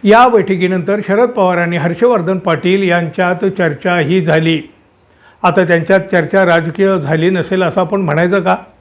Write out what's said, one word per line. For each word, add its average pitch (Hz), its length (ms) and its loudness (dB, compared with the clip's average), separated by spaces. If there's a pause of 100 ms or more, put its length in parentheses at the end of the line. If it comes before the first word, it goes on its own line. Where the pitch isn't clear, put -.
या 226 260 6
बैठकीनंतर 190 800 0
शरद 220 200 2
पवार 185 300 0
आणि 175 180 -2
हर्षवर्धन 180 600 0
पाटील 180 440 0
यांच्यात 175 640 -2
चर्चा 175 540 -2
ही 170 260 0
झाली. 160 380 0 (800)
आता 185 220 2
त्यांच्यात 170 360 0
चर्चा 190 440 0
राजकीय 175 540 0
झाली 160 320 0
नसेल 185 320 -2
असं 175 180 -2
आपण 196 200 -2
म्हणायचं 175 400 0
का? 185 160 0 (240)